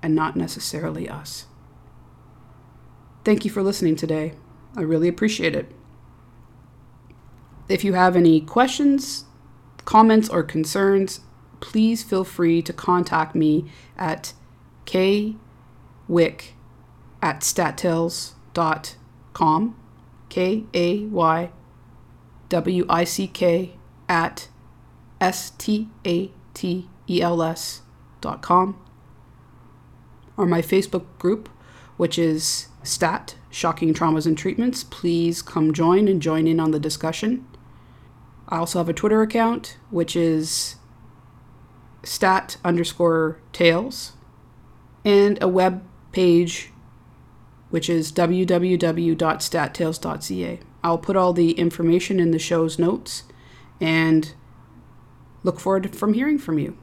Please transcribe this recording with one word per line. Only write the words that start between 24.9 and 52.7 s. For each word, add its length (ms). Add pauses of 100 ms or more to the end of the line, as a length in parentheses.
S 380
T 300 (180)
A 240 (240)
T 340 (200)
E 120
L 220
S 400 (380)
dot 220
com, 380 (1600)
or 100
my 160
Facebook 440 (120)
group, 300 (480)
which 200
is 520 (160)
Stat, 500 (160)
Shocking 420
Traumas 340
and 120
Treatments. 460
Please 580
come 300
join 340
and 160
join 240
in 140
on 100
the 80
discussion. 680 (1040)
I 100
also 200
have 100
a 40
Twitter 300
account, 540 (140)
which 240
is 600 (1300)
stat 600
underscore 760 (120)
tales, 600 (920)
and 380
a 60
web 340 (300)
page, 580 (1000)
which 200
is 220
w 340
w 300
w 400
dot 260
stat 320
tales 240
dot 240
c 220
a. 160 (240)
I'll 120
put 200
all 160
the 200
information 680
in 100
the 80
show's 400